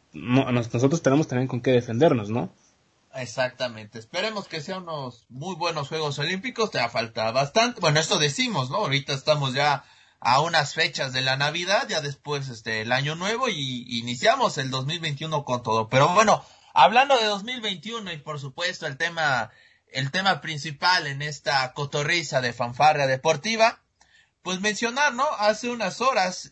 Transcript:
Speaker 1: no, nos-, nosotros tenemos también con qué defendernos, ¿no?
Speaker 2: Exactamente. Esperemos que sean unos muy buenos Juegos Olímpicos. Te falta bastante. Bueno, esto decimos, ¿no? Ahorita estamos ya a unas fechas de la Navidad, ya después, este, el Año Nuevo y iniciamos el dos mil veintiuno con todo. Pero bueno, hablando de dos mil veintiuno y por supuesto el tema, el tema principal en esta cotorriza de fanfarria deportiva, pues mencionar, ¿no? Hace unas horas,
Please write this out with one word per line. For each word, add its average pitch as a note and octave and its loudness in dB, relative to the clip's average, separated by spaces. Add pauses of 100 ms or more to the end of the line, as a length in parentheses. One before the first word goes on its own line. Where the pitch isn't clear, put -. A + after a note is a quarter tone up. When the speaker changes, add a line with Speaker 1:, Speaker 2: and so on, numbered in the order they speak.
(120)
Speaker 1:
no, B2 2
nos-, A#2+ -2
nosotros C#3 2
tenemos C#3 4
también B2+ -2
con A#2+ -6
qué C3+ 2
defendernos, A#2+ 2
¿no? B2+ -4 (640)
Speaker 2:
Exactamente. A#2+ -6
Esperemos G3 -6
que D#3+ -10
sean F#3 -8
unos D3 -10
muy D3+ -10
buenos D#3 -4
Juegos D3+ -4
Olímpicos. F#3+ -4
Te B2 -2
falta A2+ -2
bastante. F#3 0
Bueno, D#3 4
esto D#3+ 2
decimos, D3+ 0
¿no? D#3+ -4
Ahorita C#3+ -2
estamos C3+ 0
ya C#3+ 2 (360)
a B2 4
unas D#3+ 0
fechas D#3 -2
de C3 -2
la C3 0
Navidad, F3 0
ya F3 -2
después, C#3+ -6
este, A2 -6
el A#2 -2
Año C#3 0
Nuevo A3 -2
y C3 -6 (120)
iniciamos G3 0
el C3 -4
dos C3 -4
mil E3 -4
veintiuno D#3 -4
con A#2+ -4
todo. A2 0
Pero C#3 6
bueno, G3 6 (300)
hablando A#3+ 6
de A3+ 2
dos G3+ -2
mil B3 -8
veintiuno G#3 -8
y D#3+ -10
por D3 -8
supuesto E3+ -6
el C#3+ -6
tema, D#3 0 (420)
el C3+ -2
tema F#3+ 2
principal D#3+ 0
en C#3 -6
esta C#3+ -2
cotorriza D3 0
de A#2+ -2
fanfarria C#3 2
deportiva, D#3+ 2 (600)
pues F#3 -4
mencionar, A#3 0
¿no? B3+ 0 (140)
Hace G#3+ 2
unas A3 -4
horas, A3+ 0